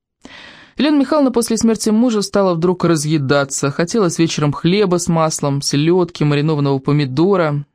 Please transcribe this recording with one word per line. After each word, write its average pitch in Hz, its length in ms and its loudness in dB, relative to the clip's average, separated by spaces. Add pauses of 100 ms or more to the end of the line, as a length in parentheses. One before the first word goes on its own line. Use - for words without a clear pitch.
(760)
Елена 302 220 2
Михайловна 277 320 2
после 226 260 0
смерти 220 320 0
мужа 220 320 2
стала 196 340 0
вдруг 180 300 0
разъедаться. 143 880 0
Хотелось 175 480 -2
вечером 156 340 0
хлеба 180 460 0
с - 100 -4
маслом, 156 540 -2
селёдки, 170 600 0
маринованного 147 580 0
помидора. 147 840 0 (100)